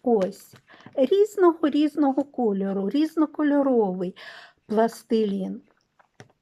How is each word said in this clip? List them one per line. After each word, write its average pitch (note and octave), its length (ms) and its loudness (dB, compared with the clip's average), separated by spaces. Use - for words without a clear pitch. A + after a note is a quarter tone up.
ось, G3+ 520 -2
різного, F4 720 2
різного C#4+ 560 0
кольору, G3 680 -4
різнокольоровий C#4 1300 0
пластилін. G#3+ 960 -2